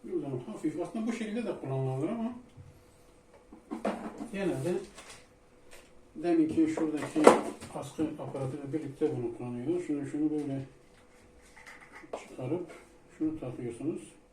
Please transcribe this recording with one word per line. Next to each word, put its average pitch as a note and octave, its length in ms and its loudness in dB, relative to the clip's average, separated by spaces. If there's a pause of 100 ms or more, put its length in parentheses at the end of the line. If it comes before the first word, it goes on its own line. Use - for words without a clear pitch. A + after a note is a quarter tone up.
Buradan C#3 360 -2
hafif, E3 400 -4
aslında A3 280 -2
bu A3+ 60 0
şekilde G#3+ 320 -2
de - 140 -4
kullanılır C3+ 500 0
ama A#3 240 -2 (2000)
genelde F3+ 420 0 (1400)
deminki D#3+ 520 6
şuradaki D#3 540 0 (540)
askı - 280 -4
aparatıyla C#3 680 -4
birlikte C#3 440 0
bunu A#2 200 -2
kullanıyoruz. B2 500 -2
Şimdi C#3+ 220 -2
şunu D3 220 2
böyle C#3 340 -2 (1500)
çıkarıp D#3+ 520 -4 (460)
şunu D#3 220 0
takıyorsunuz. - 600 -4 (320)